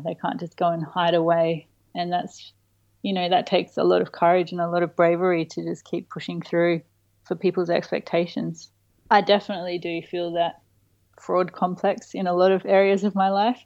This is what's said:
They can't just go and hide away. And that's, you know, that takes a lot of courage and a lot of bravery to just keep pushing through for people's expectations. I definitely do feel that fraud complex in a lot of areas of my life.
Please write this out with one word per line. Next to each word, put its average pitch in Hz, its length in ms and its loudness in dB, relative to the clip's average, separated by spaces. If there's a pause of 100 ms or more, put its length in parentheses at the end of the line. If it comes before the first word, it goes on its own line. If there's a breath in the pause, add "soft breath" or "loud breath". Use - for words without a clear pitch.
They 175 100 -6
can't 175 240 -6
just - 180 -10
go 175 120 0
and 165 160 -2
hide 170 300 0
away. 165 520 0 (260)
And 175 200 -4
that's, - 400 -8 (500)
you 202 100 -2
know, 180 160 -2
that 175 200 2
takes 180 280 -2
a - 60 0
lot 180 180 4
of 185 120 -4
courage 175 400 2
and 175 80 -6
a 170 80 -2
lot 175 160 0
of 170 100 -6
bravery 170 520 2
to 165 180 -10
just 170 200 -8
keep - 240 -8
pushing 170 320 -8
through 170 420 0 (420)
for - 100 -6
people's 175 340 -2
expectations. 170 1000 -4 (400)
I 208 120 6
definitely 196 560 0
do 170 240 -6
feel 175 320 -6
that 170 280 -2 (580)
fraud 180 320 -2
complex 185 640 -2
in 185 140 -4
a 180 40 0
lot 180 200 4
of 185 120 0
areas 196 380 4
of 202 140 -2
my 190 140 2
life. 208 360 0